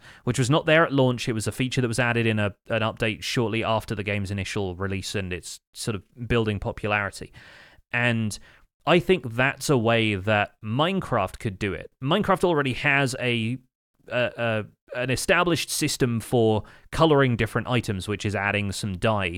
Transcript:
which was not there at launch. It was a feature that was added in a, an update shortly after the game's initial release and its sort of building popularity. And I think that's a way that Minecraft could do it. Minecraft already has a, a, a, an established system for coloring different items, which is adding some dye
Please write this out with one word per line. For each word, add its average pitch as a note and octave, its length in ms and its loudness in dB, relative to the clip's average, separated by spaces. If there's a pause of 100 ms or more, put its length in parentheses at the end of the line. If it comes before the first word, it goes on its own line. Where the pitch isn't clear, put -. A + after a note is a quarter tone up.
(260)
which B2 120 0
was A#2+ 120 2
not D#3 160 4
there D#3+ 200 6
at - 60 -2
launch. B2+ 380 2
It A#2 40 -2
was A2 140 -4
a G#2 40 -2
feature C3 300 -2
that B2 60 2
was A2+ 100 -2
added A#2 300 2
in A2 100 2
a, G#2 160 0 (160)
an A2 120 -2
update A2 420 -2
shortly A2+ 400 -2
after A2 320 -2
the G2+ 80 -6
game's G2+ 280 -2
initial G2 440 -4
release F#2+ 400 -4
and F#2+ 160 -4
its - 280 -10 (140)
sort - 220 -4
of F#2 80 -10 (240)
building G#2+ 320 0
popularity. G#2 720 -4 (640)
And A#2 440 0 (480)
I E3 140 4
think E3 340 0
that's C3 360 0
a C#3 80 4
way A2+ 360 2
that G#2 500 0
Minecraft C3 760 -2
could F#2 180 -6
do G2 160 -4
it. - 160 -10 (140)
Minecraft F3+ 400 2
already C#3+ 300 2
has C#3 460 2
a, A#2+ 380 0 (540)
a, A#2+ 260 0
a, A2 280 -2 (340)
an B2+ 100 -2
established E3+ 600 2
system A#2+ 500 0
for A2 440 2 (280)
coloring C#3 440 4
different A2+ 320 -2
items, A2 400 -2
which G#2 180 -4
is G2+ 100 -2
adding G2+ 360 0
some F#2+ 260 -6
dye G2 400 0